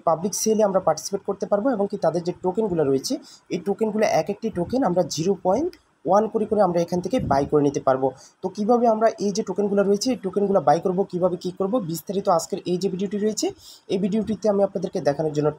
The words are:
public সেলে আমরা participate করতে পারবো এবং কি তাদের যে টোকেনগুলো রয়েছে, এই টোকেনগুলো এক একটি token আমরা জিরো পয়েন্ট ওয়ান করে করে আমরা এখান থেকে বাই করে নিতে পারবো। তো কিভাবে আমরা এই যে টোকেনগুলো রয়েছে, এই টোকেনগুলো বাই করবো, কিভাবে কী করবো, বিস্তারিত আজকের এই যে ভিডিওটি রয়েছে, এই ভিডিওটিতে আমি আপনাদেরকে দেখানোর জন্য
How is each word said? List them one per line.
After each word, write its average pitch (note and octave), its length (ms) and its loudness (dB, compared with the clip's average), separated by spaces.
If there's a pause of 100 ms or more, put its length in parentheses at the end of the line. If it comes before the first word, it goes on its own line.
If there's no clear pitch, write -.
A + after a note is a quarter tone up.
public E3+ 260 0 (100)
সেলে A3 260 2
আমরা F#3 180 2
participate F3 420 -2
করতে G3 220 -4
পারবো G#3 160 2 (100)
এবং G3+ 140 0
কি G#3 140 -6
তাদের E3+ 240 0
যে F3+ 40 -4 (120)
টোকেনগুলো F3+ 460 0
রয়েছে, C3+ 240 0 (400)
এই F3+ 120 -4
টোকেনগুলো G#3+ 380 0 (160)
এক D#3+ 140 -4
একটি A3+ 120 -8 (120)
token A3+ 300 -2
আমরা F3+ 140 2 (120)
জিরো F3 200 0 (120)
পয়েন্ট C4 260 0 (360)
ওয়ান G3+ 240 4
করে G#3+ 180 0
করে G#3 160 2
আমরা F3 200 0
এখান F3 180 -2
থেকে F#3+ 120 -2 (140)
বাই C#3+ 200 2
করে D3+ 180 4
নিতে C#3+ 200 -2
পারবো। C3 200 2 (340)
তো F#3 40 -6 (100)
কিভাবে A3+ 280 2 (100)
আমরা A3 140 2 (180)
এই G#3 100 0
যে G#3+ 120 -2
টোকেনগুলো G3+ 360 0
রয়েছে, G3+ 300 2
এই F#3+ 100 -4
টোকেনগুলো G3 440 2
বাই D3+ 160 6
করবো, F#3 180 0 (100)
কিভাবে F3+ 320 0
কী F3+ 140 -4
করবো, G3 180 -2 (140)
বিস্তারিত F#3 360 -6 (100)
আজকের E3 220 -4 (120)
এই F3+ 120 0
যে G3 100 0
ভিডিওটি G3 320 -4
রয়েছে, G#3+ 220 -2 (460)
এই G3 120 0
ভিডিওটিতে G#3+ 480 -2
আমি G3+ 160 2
আপনাদেরকে F#3 300 -6 (100)
দেখানোর D3+ 280 0
জন্য D3 120 2 (100)